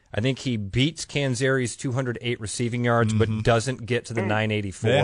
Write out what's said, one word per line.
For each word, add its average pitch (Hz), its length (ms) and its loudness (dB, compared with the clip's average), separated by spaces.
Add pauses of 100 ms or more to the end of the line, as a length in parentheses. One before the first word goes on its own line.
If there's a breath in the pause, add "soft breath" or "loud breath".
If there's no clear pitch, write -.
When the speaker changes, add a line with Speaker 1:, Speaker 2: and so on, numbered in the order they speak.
(140)
Speaker 1:
I 104 60 -2
think 127 200 0
he 123 160 -2
beats - 500 0
Canzeri's 131 720 0
two 135 160 -4
hundred 123 280 -2
eight 120 200 -4
receiving 120 440 -2
yards, 117 300 4
Speaker 2:
Mm-hmm. 110 240 2
Speaker 1:
but 107 60 -4
doesn't 117 420 2
get 117 200 -2
to 117 80 -10
the 110 60 -2
Speaker 3:
Mm. 101 80 -2
Speaker 1:
nine 107 240 0
eighty-four 104 380 -2 (140)